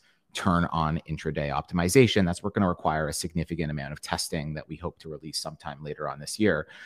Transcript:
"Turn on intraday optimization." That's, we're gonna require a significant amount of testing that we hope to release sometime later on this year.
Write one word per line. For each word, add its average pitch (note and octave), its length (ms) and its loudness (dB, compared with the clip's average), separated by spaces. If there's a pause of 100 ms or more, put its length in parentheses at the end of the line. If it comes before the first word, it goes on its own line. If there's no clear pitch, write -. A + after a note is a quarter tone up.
(320)
"Turn E2+ 400 4
on D#2+ 340 0
intraday D#2 440 -4
optimization." F2+ 720 4
That's, E2+ 180 0
we're G#2 60 -2
gonna G2 200 2
require D#2+ 400 0
a D2 40 -4
significant E2 580 -2
amount C#2+ 220 -6
of D2+ 80 -12
testing D#2 540 -4
that D2 120 -10
we E2 100 -10
hope E2 240 -8
to E2 100 -14
release D2+ 280 -10
sometime D2+ 460 -10
later D2+ 240 -6
on C#2 100 -8
this D2 200 -10
year. F2+ 300 2 (180)